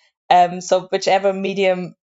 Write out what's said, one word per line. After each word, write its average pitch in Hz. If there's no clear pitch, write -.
Um, 180
so 180
whichever 190
medium 190